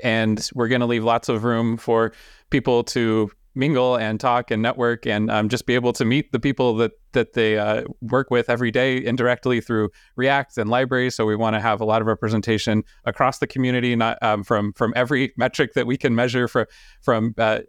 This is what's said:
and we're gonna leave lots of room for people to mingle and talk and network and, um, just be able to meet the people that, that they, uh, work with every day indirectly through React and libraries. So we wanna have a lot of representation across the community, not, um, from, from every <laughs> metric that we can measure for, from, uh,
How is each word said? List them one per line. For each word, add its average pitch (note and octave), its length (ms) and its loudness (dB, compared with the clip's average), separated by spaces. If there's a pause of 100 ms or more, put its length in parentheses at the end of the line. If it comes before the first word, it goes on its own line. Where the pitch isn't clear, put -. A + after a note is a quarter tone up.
and A2+ 540 0
we're A#2+ 140 0
gonna B2 180 0
leave A#2 160 0
lots A#2 280 0
of A2 120 -2
room A#2 360 0
for A2+ 340 0 (380)
people A#2+ 340 2
to A2 460 0 (240)
mingle B2+ 420 2
and A2 220 -2
talk B2 320 -2
and A2 120 -2
network A#2 440 -2
and, G#2+ 240 0
um, G#2+ 160 0
just A2+ 200 -4
be A#2+ 80 0
able B2 180 0
to A#2+ 140 -2
meet C3+ 260 0
the B2 80 0
people C3 340 0
that, A2+ 180 0 (200)
that A#2 220 -2
they, A2 240 2
uh, G#2+ 240 0 (180)
work B2+ 300 -2
with B2 180 2
every A#2+ 220 0
day B2+ 340 2
indirectly B2 560 0
through G#2+ 300 -2 (260)
React C3+ 400 0
and A2 140 -2
libraries. B2+ 440 0
So A2 120 0
we G#2+ 100 0
wanna A2 240 0
have A2 220 0
a - 20 -2
lot A2 160 2
of G#2+ 60 -2
representation A2 760 0 (220)
across B2 360 -2
the - 60 -2
community, B2+ 480 0
not, A2+ 280 0
um, G#2+ 200 0
from, G#2 300 -2
from A#2 240 -2
every B2+ 380 0
<laughs> - 20 -20
metric B2+ 380 -2
that B2 120 0
we B2+ 120 -2
can B2+ 160 0
measure B2 340 0
for, A#2 180 0 (360)
from, A2+ 340 0
uh, A2 220 2 (100)